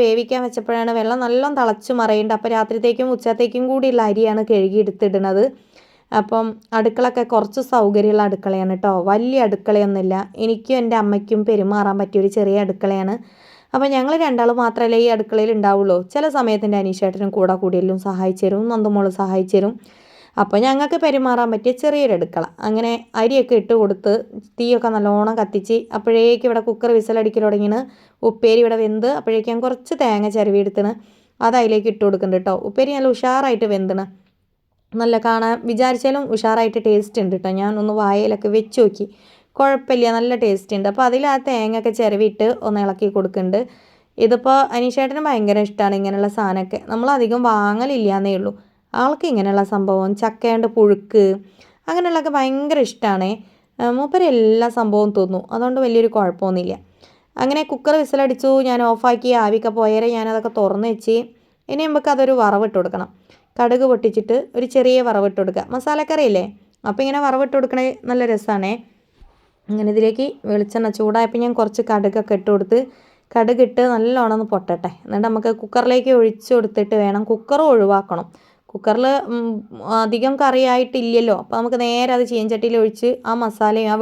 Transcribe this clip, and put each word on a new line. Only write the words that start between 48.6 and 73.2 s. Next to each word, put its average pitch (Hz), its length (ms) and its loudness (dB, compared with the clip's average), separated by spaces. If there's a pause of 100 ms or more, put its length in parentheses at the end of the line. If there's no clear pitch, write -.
ആൾക്ക് 262 360 0
ഇങ്ങനെയുള്ള 196 420 0
സംഭവം 196 380 0 (100)
ചക്കേൻ്റെ 226 560 0
പുഴുക്ക് 208 480 4 (640)
അങ്ങനെയുള്ളതൊക്കെ 330 480 -2
ഭയങ്കര 277 420 0 (100)
ഇഷ്ടമാണ്. 190 400 -2 (680)
മൂപ്പര് 294 360 0
എല്ലാ 226 360 2 (100)
സംഭവവും 214 380 0
തിന്നും, 185 260 0 (120)
അതുകൊണ്ട് 247 300 -2
വലിയൊരു 226 300 2
കുഴപ്പമൊന്നുമില്ല. 185 600 -2 (600)
അങ്ങനെ 277 240 0 (100)
കുക്കർ 294 320 0
വിസിലടിച്ചു, 269 480 0 (180)
ഞാൻ 240 200 0
ഓഫാക്കി, 240 420 0 (120)
ആവിയൊക്കെ 214 360 0
പോയേരെ 220 380 2
ഞാനതൊക്കെ 220 420 -4
തുറന്ന് 202 340 0
വെച്ച് 220 240 0 (520)
ഇനി 277 200 -4
നമുക്ക് 294 260 0
അതൊരു 262 180 4 (100)
വറവിട്ട് 202 360 2
കൊടുക്കണം. 180 300 -4 (500)
കടുക് 247 320 2
പൊട്ടിച്ചിട്ട് 226 460 0 (200)
ഒരു 247 180 -2
ചെറിയ 254 240 4 (100)
വറവിട്ട് 202 320 0
കൊടുക്കുക. 190 240 -4 (100)
മസാലക്കറിയില്ലേ, 294 720 0 (440)
അപ്പോൾ 208 160 -2
ഇങ്ങനെ 277 220 -2
വറവിട്ട് 269 300 0
കൊടുക്കണേ 254 300 0 (240)
നല്ല 247 220 0
രസമാണേ. 202 400 -2 (960)
അങ്ങനെ 208 260 -2
ഇതിലേക്ക് 220 320 2 (240)
വെളിച്ചെണ്ണ 208 380 -2 (100)
ചൂടായപ്പോൾ 226 440 0
ഞാൻ 240 160 0
കുറച്ച് 214 320 -2
കടുകൊക്കെ 208 480 0
ഇട്ട് 196 140 -2
കൊടുത്ത് 196 260 2 (560)